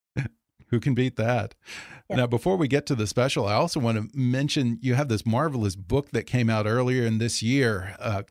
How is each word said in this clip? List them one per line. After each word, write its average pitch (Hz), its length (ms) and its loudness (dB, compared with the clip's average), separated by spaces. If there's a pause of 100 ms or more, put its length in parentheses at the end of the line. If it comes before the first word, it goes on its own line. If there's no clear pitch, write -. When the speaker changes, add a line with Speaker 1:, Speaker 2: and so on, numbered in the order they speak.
(180)
Speaker 1:
<laughs> - 520 -10
Who 120 100 0
can 135 160 0
beat 127 220 0
that? 113 360 -2 (560)
Speaker 2:
Yeah. 190 80 -2
Speaker 1:
Now, 123 100 4
before 123 300 0
we 160 100 2
get 139 200 0
to 143 80 0
the 107 120 0
special, 127 400 0
I 104 60 0
also 160 260 0
want 117 180 2
to 110 200 -8
mention 127 640 2
you 127 140 0
have 143 140 0
this 110 160 0
marvelous 117 500 0
book 104 360 -2
that 117 120 -2
came 123 280 0
out 107 160 0
earlier 123 380 0
in 110 140 2
this 117 220 -2
year, 110 580 0
uh, 101 320 -4